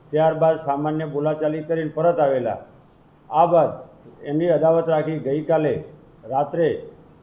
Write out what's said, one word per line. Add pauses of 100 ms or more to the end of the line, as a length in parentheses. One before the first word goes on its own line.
ત્યારબાદ
સામાન્ય
બોલાચાલી
કરીને
પરત
આવેલા. (720)
આ
બાદ (540)
એમની
અદાવત
રાખી
ગઈકાલે (420)
રાત્રે, (340)